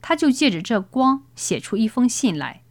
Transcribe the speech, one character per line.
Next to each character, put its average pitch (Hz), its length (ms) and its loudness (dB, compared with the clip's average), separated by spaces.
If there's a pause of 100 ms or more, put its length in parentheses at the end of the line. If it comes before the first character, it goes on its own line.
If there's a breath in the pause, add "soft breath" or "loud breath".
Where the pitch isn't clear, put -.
他 330 120 0
就 311 140 2
借 262 220 2
着 165 100 -4
这 214 180 0
光 262 440 0 (120)
写 - 240 -4
出 - 160 -6
一 220 120 2
封 247 200 2
信 208 300 0
来。 127 340 -10